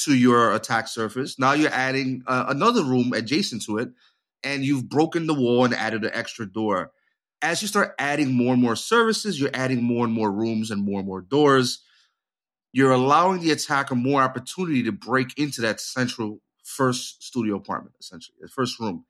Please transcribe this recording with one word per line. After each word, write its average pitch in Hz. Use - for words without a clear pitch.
to 147
your 120
attack 110
surface, 113
now 131
you're 151
adding, 131
uh, 127
another 185
room 127
adjacent 113
to 107
it, 127
and 139
you've 135
broken 160
the 156
wall 123
and 120
added 110
an 107
extra 113
door. 98
As 160
you 208
start 202
adding 143
more 123
and 127
more 117
services, 214
you're 139
adding 131
more 120
and 113
more 110
rooms 110
and 101
more 98
and 98
more 95
doors. 135
You're 131
allowing 156
the 160
attacker 139
more 131
opportunity 131
to 110
break 131
into 139
that 110
central 120
first -
studio 107
apartment, 95
essentially, -
the -
first -
room. 98